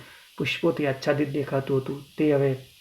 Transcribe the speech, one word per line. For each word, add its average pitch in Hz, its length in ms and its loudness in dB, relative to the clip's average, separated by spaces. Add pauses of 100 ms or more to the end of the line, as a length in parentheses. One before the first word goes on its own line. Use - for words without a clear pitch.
(380)
પુષ્પોથી 160 500 0
આચ્છાદિત 139 420 0
દેખાતું 135 520 0
હતું, 139 220 -8 (140)
તે 151 160 4
હવે 139 220 2 (260)